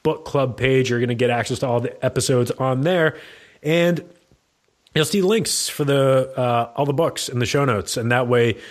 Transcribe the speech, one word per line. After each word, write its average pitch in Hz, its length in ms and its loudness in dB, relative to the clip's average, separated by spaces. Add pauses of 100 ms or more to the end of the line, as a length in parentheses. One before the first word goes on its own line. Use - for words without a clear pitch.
Book 143 220 -2
Club 127 320 -2
page. 131 340 2
You're 120 80 0
gonna 120 160 0
get 120 160 0
access 117 280 -2
to 139 80 -2
all 120 120 0
the 127 260 -6
episodes 123 460 0
on 131 300 -2
there, 160 360 0 (460)
and 170 400 2 (920)
you'll 156 120 2
see 202 180 0
links 202 460 0
for - 160 -4
the, 135 520 2
uh, 120 380 0
all 143 100 0
the 143 80 -2
books 165 360 -2
in 127 100 -4
the 120 80 0
show 143 180 0
notes. 107 320 -2
And 117 140 -2
that 123 160 2
way, 120 300 2 (120)